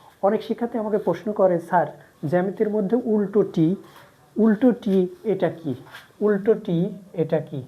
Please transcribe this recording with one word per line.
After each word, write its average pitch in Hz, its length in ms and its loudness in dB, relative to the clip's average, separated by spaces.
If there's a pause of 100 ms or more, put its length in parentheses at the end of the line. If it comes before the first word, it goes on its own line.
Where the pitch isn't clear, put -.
(220)
অনেক 214 220 2
শিক্ষার্থী 240 340 -6
আমাকে 214 200 -2
প্রশ্ন 202 340 -2
করে, 185 280 4
"স্যার, 170 280 0 (380)
জ্যামিতির 185 440 0
মধ্যে 208 340 0
উল্টো 208 400 2
টি, 175 320 2 (600)
উল্টো 220 340 4
টি 190 360 0 (160)
এটা 190 260 0
কি? 147 260 -6 (460)
উল্টো 208 320 2
টি 185 400 -2 (200)
এটা 160 260 -2
কি?" 143 280 -8